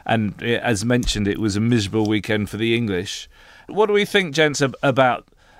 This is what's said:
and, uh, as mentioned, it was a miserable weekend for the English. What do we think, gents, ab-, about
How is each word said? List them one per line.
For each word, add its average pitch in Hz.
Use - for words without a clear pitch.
and, 110
uh, 110
as 113
mentioned, 120
it 101
was 101
a 104
miserable 110
weekend 104
for -
the 113
English. 101
What 202
do 208
we 202
think, 180
gents, 151
ab-, 127
about 127